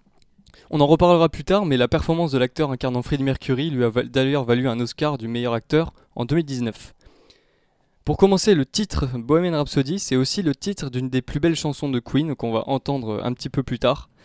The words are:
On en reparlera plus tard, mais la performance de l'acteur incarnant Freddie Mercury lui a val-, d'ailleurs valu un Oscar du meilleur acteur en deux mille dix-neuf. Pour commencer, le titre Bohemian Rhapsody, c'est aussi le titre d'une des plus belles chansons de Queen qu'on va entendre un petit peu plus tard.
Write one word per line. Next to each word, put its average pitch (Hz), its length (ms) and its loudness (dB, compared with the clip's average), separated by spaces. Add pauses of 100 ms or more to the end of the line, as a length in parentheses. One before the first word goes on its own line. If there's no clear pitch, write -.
(720)
On 151 100 0
en 143 60 8
reparlera 165 420 6
plus 147 160 -6
tard, 196 220 2
mais 139 100 2
la 120 120 4
performance 165 440 0
de 135 60 0
l'acteur 135 320 0
incarnant 123 320 -2
Freddie 139 220 -2
Mercury 135 440 -2
lui 127 160 0
a 117 60 2
val-, 120 180 -2
d'ailleurs 135 360 0
valu 120 220 2
un 120 140 -2
Oscar 143 380 -4
du 110 100 -8
meilleur 120 240 -2
acteur 151 400 -2 (240)
en 120 80 -4
deux 131 120 0
mille 165 100 0
dix-neuf. 120 480 -6 (1120)
Pour 151 100 0
commencer, 196 380 6
le 143 100 4
titre - 500 -4
Bohemian 156 440 0
Rhapsody, 143 400 -2
c'est - 180 -2
aussi 135 240 0
le 156 140 0
titre 190 340 -6
d'une 127 220 -4
des 131 100 0
plus - 180 -6
belles 165 160 2
chansons 147 360 -4
de 123 100 0
Queen 147 340 -2
qu'on 117 160 -6
va 110 160 -2
entendre 127 560 -4
un 123 120 -4
petit - 160 -10
peu 135 120 -2
plus 123 160 -6
tard. 135 300 -2 (160)